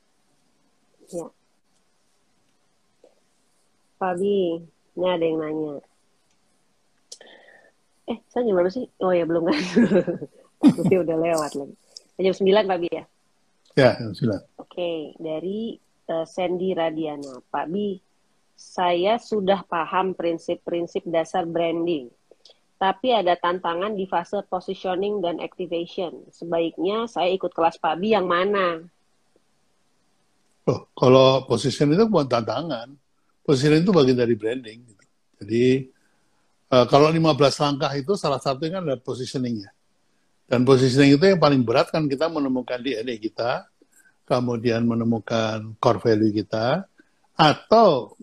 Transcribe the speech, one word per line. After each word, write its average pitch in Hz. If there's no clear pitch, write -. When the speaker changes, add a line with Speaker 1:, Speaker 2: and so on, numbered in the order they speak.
Speaker 1:
Ya. 165
Pak 185
Abi, 180
ini 180
ada 175
yang 160
nanya. 156
Eh, 226
saya 247
jam 202
berapa 180
sih? 247
Oh 185
ya, 170
belum 165
kan. 302
<laughs> -
Tapi 180
udah 165
lewat 160
lagi. 139
Jam 185
sembilan, 202
Pak 185
Abi, 170
ya? 160
Speaker 2:
Ya, 127
jam 113
sembilan. 101
Speaker 1:
Oke, 165
dari, 170
eh, 165
Sandy 180
Radiana. 151
Pak 143
Abi, 190
saya 180
sudah 196
paham 180
prinsip-prinsip 175
dasar 165
branding. 165
Tapi 196
ada 185
tantangan 180
di 196
fase 180
positioning 190
dan 170
activation. 170
Sebaiknya 170
saya 165
ikut 185
kelas 165
Pak 160
Abi 214
yang 190
mana? 180
Speaker 2:
Oh, -
kalau 131
position 135
itu 202
bukan 165
tantangan. 120
Positioning 151
itu 202
bagian 135
dari 117
branding, 110
gitu. -
Jadi, 113
eh, 123
kalau 143
lima 160
belas 135
langkah 143
itu 143
salah 143
satunya 156
kan 175
adalah 131
positioning-nya. 120
Dan 123
positioning 135
itu 175
yang 190
paling 143
berat 123
kan 160
kita 139
menemukan 131
D 123
N 117
A 117
kita, 113
kemudian 120
menemukan 113
core 127
value 110
kita, 110
atau 160